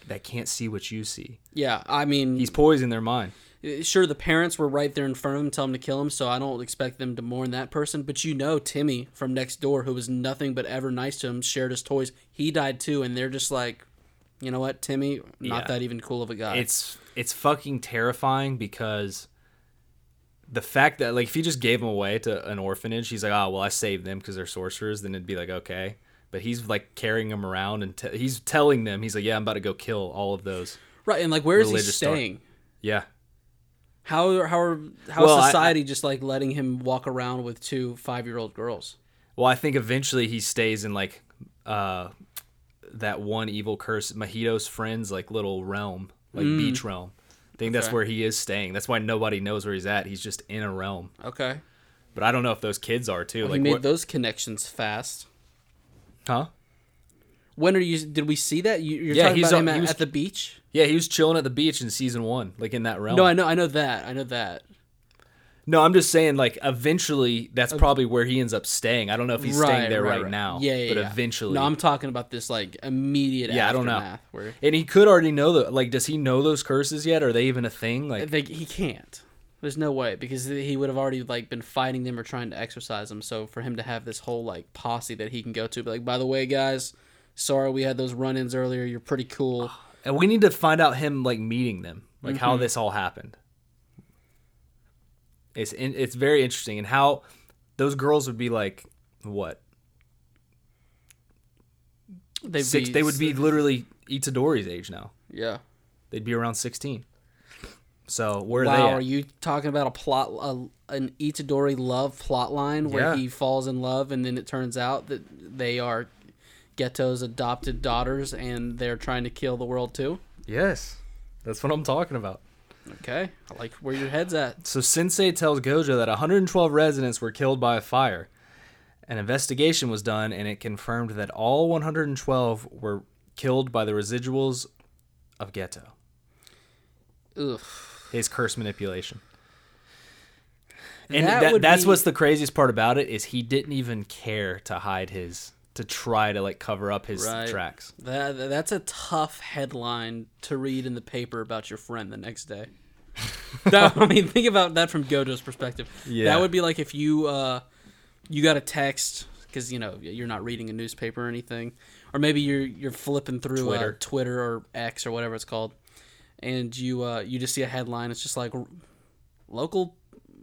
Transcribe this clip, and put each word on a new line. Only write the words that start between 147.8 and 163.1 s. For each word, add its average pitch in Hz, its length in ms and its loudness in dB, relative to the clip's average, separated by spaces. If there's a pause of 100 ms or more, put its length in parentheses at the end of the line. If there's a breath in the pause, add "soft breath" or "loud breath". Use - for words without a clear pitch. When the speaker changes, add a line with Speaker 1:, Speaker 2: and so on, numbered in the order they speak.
Speaker 2:
That, 139 380 -6
that's 139 340 -4
a 196 80 -4
tough - 600 -4
headline 120 840 -6 (160)
to 143 160 -6
read 131 300 -4
in 123 80 -6
the 117 60 -10
paper 120 400 -8
about 110 280 -8
your 110 80 -10
friend 110 340 -10
the 104 60 -14
next 104 280 -12
day. 107 220 -12 (480)
Speaker 1:
<laughs> - 500 -10
Speaker 2:
That, 202 320 10
I 214 80 10
mean, 185 220 6
think 240 200 4
about 180 280 4
that 165 160 4
from 151 140 -2
Gojo's 131 360 0
perspective. 123 480 -10 (180)
Speaker 1:
Yeah. 113 180 0
Speaker 2:
That 160 140 6
would 180 120 2
be 180 100 2
like 165 160 0
if 147 160 -6
you, 151 340 2
uh, 131 340 -2 (680 soft breath)
you 147 140 0
got 156 140 6
a 135 40 0
text, - 640 -2 (260 soft breath)
'cause, 123 200 -8
you 123 80 -6
know, 101 220 -8
you're 113 260 -10
not 107 160 -6
reading 113 260 -8
a 110 40 -8
newspaper 113 520 -8
or - 40 -4
anything, 117 440 -8 (400 loud breath)
or 143 60 -2
maybe 147 220 4
you're, 139 200 2
you're 131 300 -6
flipping 139 480 -4